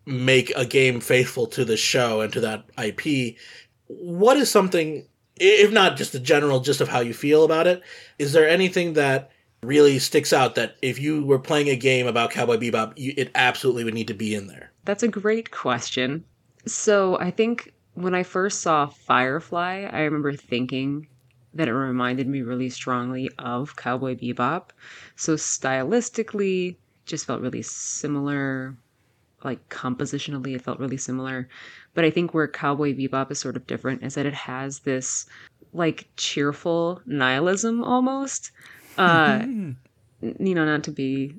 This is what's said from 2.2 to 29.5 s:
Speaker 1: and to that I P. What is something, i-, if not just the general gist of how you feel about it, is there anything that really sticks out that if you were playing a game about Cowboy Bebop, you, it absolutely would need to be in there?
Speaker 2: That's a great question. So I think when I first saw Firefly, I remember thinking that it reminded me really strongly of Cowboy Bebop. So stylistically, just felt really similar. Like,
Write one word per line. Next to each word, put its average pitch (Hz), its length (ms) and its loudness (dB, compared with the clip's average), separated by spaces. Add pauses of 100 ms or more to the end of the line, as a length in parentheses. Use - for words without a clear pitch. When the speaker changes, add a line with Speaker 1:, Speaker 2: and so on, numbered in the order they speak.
Speaker 1:
and 107 120 -4
to 117 80 -4
that 110 240 -4 (120)
I 110 140 -4
P. 127 460 -4 (500)
What 185 500 2
is 269 140 2
something, 175 480 2
i-, - 40 -16 (360)
if 202 320 8
not 185 260 4
just - 140 -6
the 135 80 -8
general 143 400 4
gist 135 220 0
of 131 80 -2
how 127 100 0
you 120 140 -2
feel 147 300 4
about 160 240 4
it, 180 140 2 (380)
is 143 140 0
there 156 140 8
anything 175 460 2
that 135 380 2 (300)
really 139 380 6
sticks 143 320 2
out 131 240 4
that 113 260 -2
if 123 180 -2
you 151 260 -2
were 139 120 6
playing 147 300 2
a 139 80 2
game 127 320 2
about 117 240 2
Cowboy 120 260 0
Bebop, 110 380 -2
you, 139 220 -8
it 127 180 -2
absolutely 123 480 2
would 113 100 -2
need 113 140 -4
to 117 60 -4
be 107 200 -4
in 98 140 -6
there? 65 240 -20 (140)
Speaker 2:
That's 202 180 -4
a 240 60 4
great 214 420 -2
question. 127 720 -4 (420)
So 196 540 2
I 180 100 -2
think 226 440 -2 (220)
when 180 200 -2
I 180 80 0
first 190 380 -4
saw 151 260 2
Firefly, 165 1040 -2
I - 120 -4
remember 151 300 -2
thinking 135 760 -4 (460)
that 156 140 -2
it 113 60 0
reminded 127 540 -2
me 139 140 -2
really 123 280 -4
strongly 127 680 -4
of 123 380 -6
Cowboy 127 400 -4
Bebop. 127 540 -4 (480)
So 160 180 0
stylistically, 185 1400 -2 (280)
just - 200 -8
felt 120 160 -6
really - 220 -6
similar. 139 1120 -6 (640)
Like, 127 260 -8